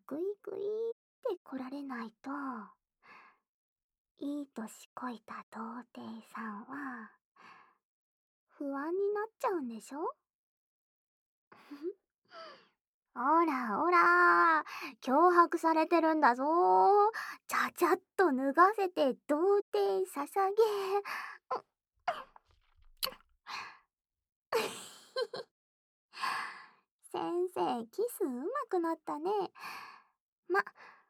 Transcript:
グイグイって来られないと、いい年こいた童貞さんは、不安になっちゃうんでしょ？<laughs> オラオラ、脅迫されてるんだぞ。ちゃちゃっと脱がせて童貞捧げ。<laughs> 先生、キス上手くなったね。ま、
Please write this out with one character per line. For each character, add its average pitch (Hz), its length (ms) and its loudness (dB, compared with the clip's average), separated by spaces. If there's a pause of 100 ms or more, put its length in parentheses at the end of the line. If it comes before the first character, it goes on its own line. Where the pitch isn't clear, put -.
グ 294 140 -8
イ 403 220 -6
グ - 160 -12
イ 427 320 -6
っ - 40 -8 (280)
て 427 220 -6
来 269 120 -12
ら 254 140 -10
れ 285 140 -12
な 247 200 -10
い 220 60 -14 (100)
と、 269 120 -12 (1900)
い 285 240 -8
い 277 60 -14
年 - 460 -14
こ 254 140 -10
い 226 120 -12
た - 300 -16
童 226 340 -12 (100)
貞 226 260 -14 (140)
さ 226 80 -10
ん 214 220 -10
は、 262 480 -12 (1400)
不 277 280 -8
安 302 160 -6
に 403 220 -2
な 415 100 -4
っ 453 40 -10 (100)
ち - 60 -14
ゃ 440 80 -2
う 339 80 -4
ん 254 80 -8
で 226 120 -12
し - 140 -18
ょ？ 381 220 -8 (1400)
<laughs> 294 440 -14 (1200)
オ - 60 -10
ラ 262 600 2
オ 320 80 2
ラ、 349 760 6 (360)
脅 320 320 6
迫 339 260 4
さ 330 160 2
れ 320 120 4
て 330 140 4
る 320 160 2
ん 311 40 0
だ 247 140 6
ぞ。 370 760 4 (340)
ち - 80 -8
ゃ - 160 0
ち - 160 0
ゃ 302 80 4
っ 370 60 -6 (160)
と 349 160 4
脱 269 200 0
が 370 220 6
せ 392 140 0
て 294 260 0 (140)
童 392 340 4 (100)
貞 392 400 0
捧 381 420 -2
げ。 440 100 6 (3750)
<laughs> - 1000 -8 (1600)
先 349 380 -4
生、 262 380 -4
キ 415 240 -4
ス - 140 -6
上 254 200 -6
手 392 60 -4 (180)
く 370 100 0
な 330 140 0
っ 330 60 -6
た 302 200 -8
ね。 381 340 -4 (960)
ま、 359 140 2 (460)